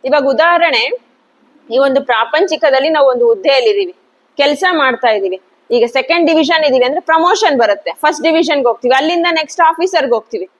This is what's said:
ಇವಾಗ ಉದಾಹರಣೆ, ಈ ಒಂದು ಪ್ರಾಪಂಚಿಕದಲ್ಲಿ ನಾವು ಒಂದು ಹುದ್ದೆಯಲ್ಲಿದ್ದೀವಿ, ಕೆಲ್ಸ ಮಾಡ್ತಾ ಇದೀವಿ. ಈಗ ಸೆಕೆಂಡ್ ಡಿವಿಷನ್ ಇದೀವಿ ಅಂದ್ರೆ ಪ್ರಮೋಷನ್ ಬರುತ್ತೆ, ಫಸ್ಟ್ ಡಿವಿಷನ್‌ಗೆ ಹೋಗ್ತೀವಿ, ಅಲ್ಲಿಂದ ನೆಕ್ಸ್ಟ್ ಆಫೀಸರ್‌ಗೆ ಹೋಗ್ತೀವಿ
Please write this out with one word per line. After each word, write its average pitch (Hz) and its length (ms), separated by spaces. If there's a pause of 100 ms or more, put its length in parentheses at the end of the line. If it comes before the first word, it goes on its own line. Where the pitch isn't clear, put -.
ಇವಾಗ 277 240
ಉದಾಹರಣೆ, 320 640 (800)
ಈ 233 80
ಒಂದು 269 260
ಪ್ರಾಪಂಚಿಕದಲ್ಲಿ 277 840
ನಾವು 294 180
ಒಂದು 240 180
ಹುದ್ದೆಯಲ್ಲಿದ್ದೀವಿ, 214 680 (400)
ಕೆಲ್ಸ 285 340
ಮಾಡ್ತಾ 262 380
ಇದೀವಿ. 190 340 (280)
ಈಗ 240 220
ಸೆಕೆಂಡ್ 320 340
ಡಿವಿಷನ್ 320 380
ಇದೀವಿ 254 200
ಅಂದ್ರೆ 294 160
ಪ್ರಮೋಷನ್ 320 580
ಬರುತ್ತೆ, 208 320
ಫಸ್ಟ್ 302 320
ಡಿವಿಷನ್‌ಗೆ 311 440
ಹೋಗ್ತೀವಿ, 247 300
ಅಲ್ಲಿಂದ 339 340
ನೆಕ್ಸ್ಟ್ 320 300
ಆಫೀಸರ್‌ಗೆ 330 540
ಹೋಗ್ತೀವಿ 214 460